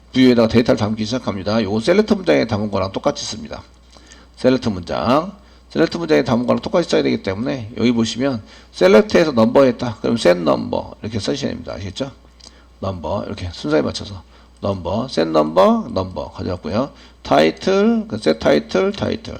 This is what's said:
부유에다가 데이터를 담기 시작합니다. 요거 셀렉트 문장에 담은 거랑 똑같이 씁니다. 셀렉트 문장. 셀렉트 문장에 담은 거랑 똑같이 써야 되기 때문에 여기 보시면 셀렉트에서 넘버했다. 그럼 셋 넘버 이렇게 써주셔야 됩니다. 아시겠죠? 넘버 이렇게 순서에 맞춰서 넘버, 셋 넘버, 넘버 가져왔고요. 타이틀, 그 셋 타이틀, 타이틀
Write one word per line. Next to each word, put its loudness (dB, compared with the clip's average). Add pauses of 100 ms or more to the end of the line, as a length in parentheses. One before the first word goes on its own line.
(120)
부유에다가 6
데이터를 4
담기 -2
시작합니다. -2
요거 0
셀렉트 2
문장에 2
담은 -2
거랑 -2
똑같이 -4
씁니다. -12 (720)
셀렉트 2
문장. -2 (300)
셀렉트 0
문장에 0
담은 0
거랑 0
똑같이 0
써야 2
되기 0
때문에 -6
여기 2
보시면 -2 (300)
셀렉트에서 4
넘버했다. 2
그럼 0
셋 4
넘버 -2
이렇게 -6
써주셔야 -4
됩니다. -10
아시겠죠? -8 (720)
넘버 -6
이렇게 -8
순서에 0
맞춰서 -8 (380)
넘버, -4
셋 -2
넘버, 2
넘버 -6
가져왔고요. -4 (300)
타이틀, 2
그 -8
셋 0
타이틀, 0
타이틀 -6